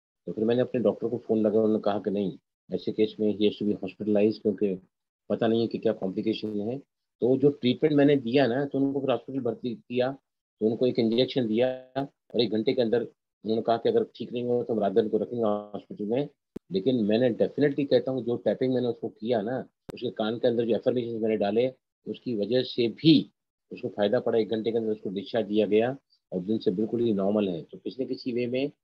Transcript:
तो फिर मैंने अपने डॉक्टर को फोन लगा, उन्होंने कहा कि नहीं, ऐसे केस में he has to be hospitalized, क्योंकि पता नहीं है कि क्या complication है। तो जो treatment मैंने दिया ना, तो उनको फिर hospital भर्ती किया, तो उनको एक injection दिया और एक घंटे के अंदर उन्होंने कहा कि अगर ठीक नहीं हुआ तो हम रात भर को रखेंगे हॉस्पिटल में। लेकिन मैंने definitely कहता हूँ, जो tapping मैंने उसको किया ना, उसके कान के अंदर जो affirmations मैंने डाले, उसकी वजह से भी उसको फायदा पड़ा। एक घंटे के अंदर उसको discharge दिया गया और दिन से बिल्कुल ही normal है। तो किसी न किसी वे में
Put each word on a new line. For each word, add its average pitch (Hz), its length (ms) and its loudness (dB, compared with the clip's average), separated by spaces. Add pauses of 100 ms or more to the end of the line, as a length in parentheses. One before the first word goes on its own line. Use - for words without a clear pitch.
(260)
तो 87 60 -8
फिर 107 120 -2
मैंने 120 180 2
अपने 127 200 -2
डॉक्टर - 260 0
को 117 100 -2
फोन 113 240 0
लगा, 107 180 4
उन्होंने 107 220 2
कहा 104 180 -2
कि 98 120 -4
नहीं, 98 260 -2 (360)
ऐसे 92 180 -4
केस 110 280 0
में 104 180 0
he 104 60 0
has 101 100 4
to - 100 -6
be 104 200 -2
hospitalized, 104 540 0
क्योंकि 98 440 -2 (480)
पता 110 180 0
नहीं 113 140 2
है 113 60 0
कि - 100 -6
क्या 110 160 0
complication 104 680 -4
है। 117 160 -4 (440)
तो 123 160 4
जो 139 120 6
treatment 143 460 0
मैंने 143 200 6
दिया 127 320 2
ना, 131 180 0
तो 139 120 -6
उनको 139 240 0
फिर 131 100 -2
hospital 131 280 -4
भर्ती 117 360 -4
किया, 123 360 -4 (480)
तो 107 60 0
उनको 123 220 2
एक 127 120 0
injection 120 480 2
दिया 127 440 0 (420)
और - 80 0
एक 107 100 0
घंटे 110 220 2
के - 80 2
अंदर 117 200 2 (420)
उन्होंने 110 180 0
कहा 117 160 2
कि 117 120 0
अगर 113 140 4
ठीक - 300 -8
नहीं 120 100 -4
हुआ 120 200 0
तो 120 100 -4
हम 110 60 0
रात 98 120 2
भर 110 160 4
को 110 100 0
रखेंगे 117 260 -2
हॉस्पिटल 104 640 -4
में। 123 240 -2 (420)
लेकिन 107 320 0
मैंने 113 260 2
definitely 139 600 0
कहता 127 220 2
हूँ, 131 120 -4
जो 117 120 -2
tapping 123 380 0
मैंने 123 140 0
उसको 117 220 -4
किया 110 320 -2
ना, 113 280 -6 (240)
उसके 120 180 -8
कान 110 280 -4
के 127 80 2
अंदर 117 180 2
जो 113 100 2
affirmations 117 460 -2
मैंने 110 160 0
डाले, 110 360 0 (340)
उसकी 113 280 -6
वजह 107 280 0
से 117 240 -2
भी - 440 4 (400)
उसको 92 180 -10
फायदा 104 300 0
पड़ा। 117 200 0
एक 104 100 0
घंटे 110 220 -2
के 113 60 0
अंदर 110 140 -2
उसको 107 180 -6
discharge 98 380 -4
दिया 104 180 2
गया 113 320 2 (340)
और 92 100 -4
दिन 107 160 -2
से 104 140 0
बिल्कुल 110 300 -2
ही 117 120 2
normal 98 360 0
है। 82 140 -6
तो - 140 -18
किसी 107 260 -8
न - 40 -6
किसी 98 240 -8
वे 120 160 -2
में 131 240 -2 (120)